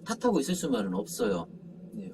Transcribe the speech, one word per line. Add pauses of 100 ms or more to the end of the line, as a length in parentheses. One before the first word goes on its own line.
탓하고
있을
수만은
없어요. (480)
예,